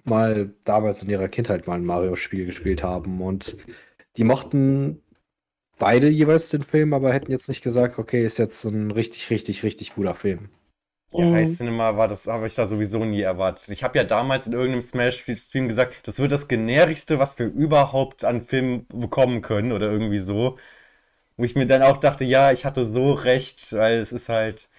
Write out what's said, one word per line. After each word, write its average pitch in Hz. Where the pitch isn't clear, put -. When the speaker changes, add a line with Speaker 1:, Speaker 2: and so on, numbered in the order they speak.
Speaker 1:
mal 110
damals 107
in 95
ihrer 95
Kindheit -
mal 87
ein 87
Mario-Spiel 90
gespielt 90
haben. 90
Und 95
die 113
mochten 139
beide 123
jeweils 156
den 143
Film, 156
aber 135
hätten 135
jetzt 131
nicht -
gesagt, 123
"Okay, 117
ist 110
jetzt 110
ein 107
richtig, 113
richtig, 104
richtig -
guter 95
Film." 98
Speaker 2:
Ja, 175
Speaker 3:
Mhm. 170
Speaker 2:
High 160
Cinema 113
war, 110
das 101
habe 110
ich 110
da 117
sowieso 107
nie 104
erwartet. 92
Ich 101
hab -
ja 131
damals 127
in 120
irgendeinem 127
Smash-Stream 123
gesagt, 120
das 113
wird 135
das 143
Generischste, 139
was 135
wir 120
überhaupt 135
an 117
Filmen 131
bekommen 120
können 110
oder 104
irgendwie 107
so. 104
Wo 120
ich 120
mir 131
dann 131
auch 139
dachte, 139
ja, 131
ich 127
hatte 131
so 127
recht, -
weil 113
es 107
ist -
halt, 110